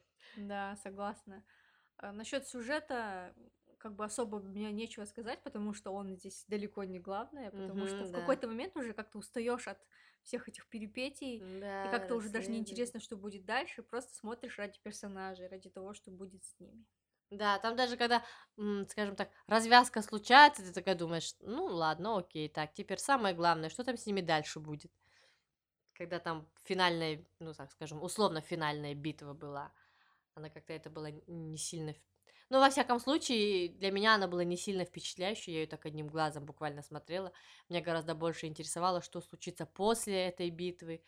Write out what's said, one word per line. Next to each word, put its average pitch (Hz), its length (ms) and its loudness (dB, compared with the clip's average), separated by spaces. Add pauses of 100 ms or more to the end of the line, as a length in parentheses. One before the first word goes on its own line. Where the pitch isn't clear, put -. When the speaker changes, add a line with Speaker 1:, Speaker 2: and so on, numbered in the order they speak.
(340)
Speaker 1:
Да, 202 420 -6
согласна. 202 680 -10 (540)
А 202 140 -12
насчёт 226 340 -4
сюжета, 233 880 -6
м, - 140 -20 (280)
как 208 180 -14
бы 214 80 -4
особо 214 320 -4
у 208 60 -4
меня 202 300 -6
нечего 220 320 -8
сказать, 226 380 -10
потому 208 320 -6
что 202 180 -10
он 196 240 -8
здесь - 320 -16
далеко 202 360 -4
не 185 160 -8
главное, 208 520 -8
потому 190 340 -4
что 196 180 -4
Speaker 2:
Мгм, - 20 -6
Speaker 1:
в 180 60 -8
Speaker 2:
да. - 0 -
Speaker 1:
какой-то 233 360 0
момент 254 280 -6
уже 240 180 -4
как-то 214 240 -12
устаёшь 240 500 -4
от 196 100 -12 (440)
всех - 260 -8
этих - 200 -18
перипетий, 233 800 -8 (360)
и 196 60 -4
Speaker 2:
М-да, - 0 -
Speaker 1:
как-то 196 280 -2
уже 214 140 -4
даже 202 200 -4
Speaker 2:
расследование. - 20 -2
Speaker 1:
неинтересно, 226 480 -6
что - 160 -12
будет 196 300 -12
дальше, 247 360 -4
просто 247 320 -10
смотришь 233 440 -12
ради 202 240 -10
персонажей, 190 680 -10
ради 185 220 -16
того, 196 240 -12
что - 160 -20
будет 185 340 -16
с - 160 -18
ними. 220 260 -20 (460)
Speaker 2:
Да, 202 260 2
там 226 180 0
даже 240 220 4
когда, 240 260 4 (320)
м, 202 320 -2
скажем 202 260 -2
так, 196 160 -4 (160)
развязка 226 560 8
случается, 254 600 10
ты 180 100 -12
такая 190 220 2
думаешь: 165 460 -2
«Ну 277 260 -4
ладно, 170 520 2
окей, 156 300 -4
так, 151 240 -4
теперь 196 260 -6
самое 226 360 4
главное, 165 340 4
что 240 160 -6
там 240 140 -2
с - 80 -10
ними 196 160 0
дальше 160 380 2
будет?» 151 300 -10 (1040)
Когда 170 240 -6
там 160 280 -6 (160)
финальная, 170 640 2 (140)
ну, 160 140 -10
так 135 180 -16
скажем, 156 300 -10
условно 175 380 2
финальная 151 540 -2
битва 147 400 -6
была, 147 380 -10 (640)
она 156 160 -12
как-то, 160 220 -14
это 156 180 -10
была 156 200 -6
н-, 151 160 -12
не 160 320 -8
сильно 156 340 -6
вп-, - 80 -14 (500)
ну, 262 100 8
во 269 100 10
всяком 254 300 2
случае, 208 720 2
для 190 220 -2
меня 214 240 6
она 196 120 2
была 175 160 2
не 175 120 0
сильно 185 280 -2
впечатляющей, 185 680 -6
я 160 80 0
её 156 80 -4
так 156 160 -10
одним 151 220 -6
глазом 151 380 -2
буквально 147 360 -8
смотрела. 175 500 -8 (360)
Мне 170 140 0
гораздо 165 320 0
больше 165 320 -2
интересовало, 170 560 0
что - 200 -10
случится - 440 -10
после 202 600 2
этой 175 220 -2
битвы, 165 580 -6